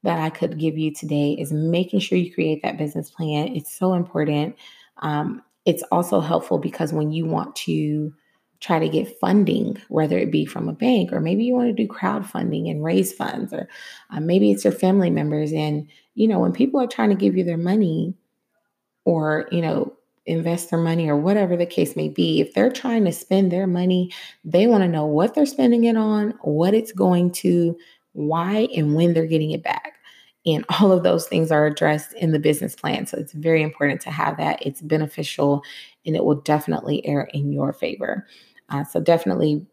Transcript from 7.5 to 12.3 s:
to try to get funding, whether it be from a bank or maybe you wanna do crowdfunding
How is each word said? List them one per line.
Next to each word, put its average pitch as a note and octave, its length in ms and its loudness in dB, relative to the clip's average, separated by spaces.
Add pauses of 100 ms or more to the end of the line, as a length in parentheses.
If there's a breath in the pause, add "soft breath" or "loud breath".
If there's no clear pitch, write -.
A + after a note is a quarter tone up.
to D3+ 560 -2 (460)
try E3 200 0
to D#3+ 100 0
get D#3 300 -4
funding, - 580 2 (120)
whether D#3+ 280 0
it - 140 0
be D3+ 140 0
from - 240 -6
a D#3 40 -6
bank G#3 380 0
or - 80 -2
maybe F3+ 240 0
you B3 100 0
wanna A#3+ 200 0
do G3+ 140 -2
crowdfunding F#3 840 -4